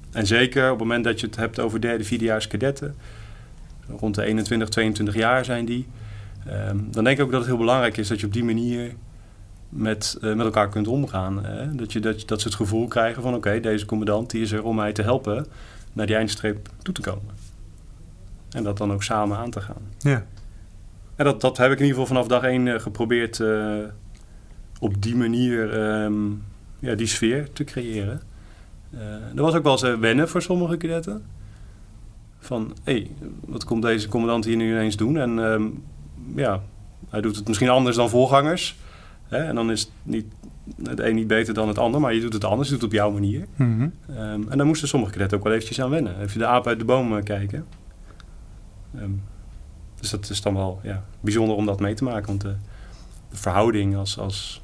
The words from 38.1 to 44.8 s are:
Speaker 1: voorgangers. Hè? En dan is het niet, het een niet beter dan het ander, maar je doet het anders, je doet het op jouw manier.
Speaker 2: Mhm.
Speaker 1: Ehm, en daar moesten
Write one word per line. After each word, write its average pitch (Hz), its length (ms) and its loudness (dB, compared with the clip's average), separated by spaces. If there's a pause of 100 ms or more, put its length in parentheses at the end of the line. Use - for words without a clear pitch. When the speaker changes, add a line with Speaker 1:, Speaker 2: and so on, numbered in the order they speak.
Speaker 1:
voorgangers. 139 640 4 (520)
Hè? 117 160 -4
En 151 100 -2
dan 113 160 2
is 110 100 0
het - 100 -6 (120)
niet, 110 240 -4 (560)
het 117 180 -4
een 117 140 4
niet 113 120 2
beter 110 280 4
dan 110 140 2
het 104 100 0
ander, 120 220 4
maar 127 140 4
je 113 60 4
doet 113 120 -2
het 104 120 0
anders, 117 240 2
je 143 60 0
doet 120 80 -2
het 110 100 0
op 110 40 6
jouw 104 140 6
manier. 104 360 0 (100)
Speaker 2:
Mhm. 123 320 4 (200)
Speaker 1:
Ehm, 107 400 -4
en 135 100 -2
daar 143 80 6
moesten 151 220 4